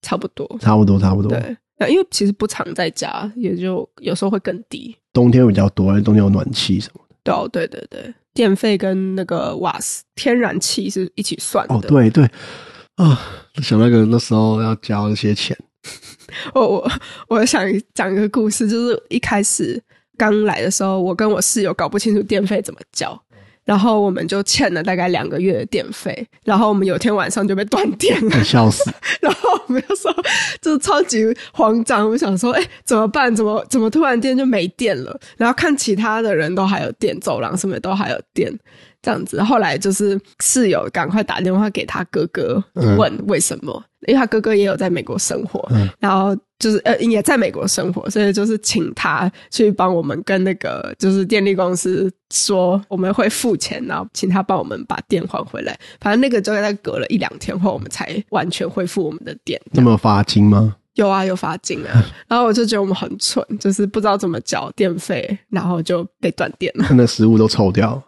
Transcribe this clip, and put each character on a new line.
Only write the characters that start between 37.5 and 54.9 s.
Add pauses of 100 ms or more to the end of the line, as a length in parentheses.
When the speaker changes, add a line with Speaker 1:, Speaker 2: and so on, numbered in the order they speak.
Speaker 1:
什
么
都
还
有 (120)
电， (480)
这
样
子。
后
来
就
是 (220)
室
友
赶
快
打
电
话
给
他
哥
哥， (120)
Speaker 2:
嗯。
Speaker 1:
问
为
什
么， (240)
因
为
他
哥
哥
也
有
在
美
国
生
活，
Speaker 2:
嗯。 (100)
Speaker 1:
然
后 (220)
就
是，
呃，
也
在
美
国
生
活，
所
以
就
是
请
他 (200)
去
帮
我
们
跟
那
个，
就
是
电
力
公
司 (200)
说
我
们
会
付
钱，
然
后
请
他
帮
我
们
把 (100)